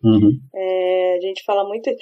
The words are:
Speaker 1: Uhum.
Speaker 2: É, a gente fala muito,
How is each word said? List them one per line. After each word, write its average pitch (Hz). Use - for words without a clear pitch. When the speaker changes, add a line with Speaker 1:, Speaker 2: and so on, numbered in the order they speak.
Speaker 1:
Uhum. 104
Speaker 2:
É, 185
a -
gente 190
fala 202
muito, 226